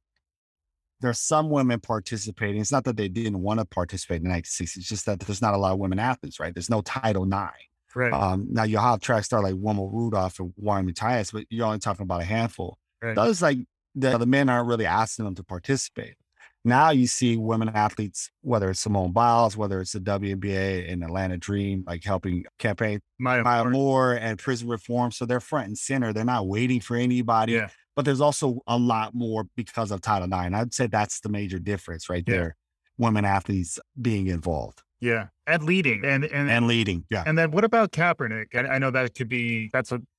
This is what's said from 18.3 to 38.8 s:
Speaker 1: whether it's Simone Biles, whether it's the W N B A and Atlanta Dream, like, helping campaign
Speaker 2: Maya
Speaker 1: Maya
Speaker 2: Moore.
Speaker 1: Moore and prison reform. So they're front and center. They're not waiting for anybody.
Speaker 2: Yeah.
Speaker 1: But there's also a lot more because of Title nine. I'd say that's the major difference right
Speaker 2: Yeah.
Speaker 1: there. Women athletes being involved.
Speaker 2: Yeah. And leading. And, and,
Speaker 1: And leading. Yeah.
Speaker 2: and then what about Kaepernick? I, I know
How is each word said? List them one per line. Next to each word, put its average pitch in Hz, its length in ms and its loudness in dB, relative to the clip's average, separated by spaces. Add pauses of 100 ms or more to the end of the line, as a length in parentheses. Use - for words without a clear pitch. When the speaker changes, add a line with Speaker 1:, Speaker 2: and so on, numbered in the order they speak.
Speaker 1:
whether 101 300 0
it's 95 80 -4
Simone 98 320 0
Biles, 117 440 4
whether 98 240 -2
it's 92 120 -6
the 104 80 -8
W 98 320 -2
N 95 80 -4
B 101 140 -2
A 95 340 -2
and 87 160 -4
Atlanta 92 340 -4
Dream, 101 480 -2
like, 87 180 -8
helping 92 420 -2 (120)
campaign 104 420 -2 (200)
Speaker 2:
Maya 127 240 2
Speaker 1:
Maya 120 220 4
Speaker 2:
Moore. 123 60 2
Speaker 1:
Moore 131 420 4
and 113 260 -2
prison 120 300 -4
reform. 120 420 -2
So 120 160 -6
they're 123 120 0
front 131 280 -4
and 104 100 -8
center. 123 360 -2
They're 107 120 0
not 120 220 0
waiting 120 320 2
for 120 160 -4
anybody. 117 580 2
Speaker 2:
Yeah. 110 140 0 (280)
Speaker 1:
But 143 100 0
there's 139 160 2
also 139 440 2
a 120 100 2
lot 113 380 2
more 113 320 -2 (100)
because 113 360 -4
of 95 100 -4
Title 98 260 0
nine. 90 280 -2
I'd 117 180 -2
say 123 140 0
that's 107 320 -2
the 107 100 -8
major 101 300 -4
difference 87 500 -6
right 90 160 -2
Speaker 2:
Yeah. 113 100 2
Speaker 1:
there. 82 200 -2 (420)
Women 110 260 2
athletes 98 540 0 (240)
being 107 240 0
involved. 80 560 -4 (180)
Speaker 2:
Yeah. 117 280 -2 (180)
And 156 180 0
leading. 151 420 2
And, 139 180 2
and, 143 260 -2
Speaker 1:
And 120 160 4
leading. 104 460 2
Yeah. 104 140 0
Speaker 2:
and 156 120 2
then 165 140 2
what 202 140 2
about 220 260 2
Kaepernick? 127 640 -2
I, 131 200 0
I 135 40 2
know 135 120 2